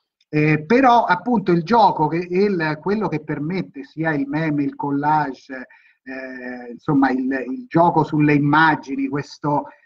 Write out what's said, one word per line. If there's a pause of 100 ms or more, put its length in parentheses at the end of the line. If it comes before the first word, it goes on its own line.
(280)
eh,
però
appunto
il
gioco
che,
il,
quello
che
permette
sia
il
meme,
il
collage, (380)
eh,
insomma
il,
il
gioco
sulle
immagini,
questo (200)